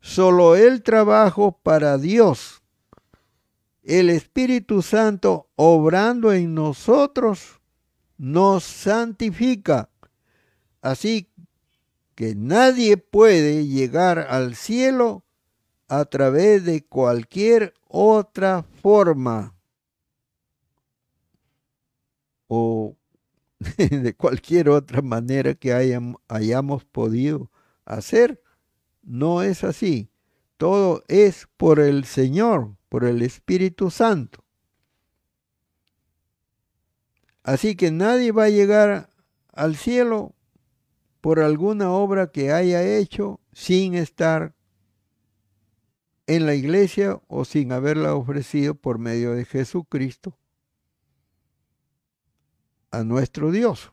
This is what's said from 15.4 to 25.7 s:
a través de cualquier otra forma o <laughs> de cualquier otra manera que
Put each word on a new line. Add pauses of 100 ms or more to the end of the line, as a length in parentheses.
a
través
de
cualquier (120)
otra (180)
forma (3000)
o (640)
<laughs>
de
cualquier
otra
manera
que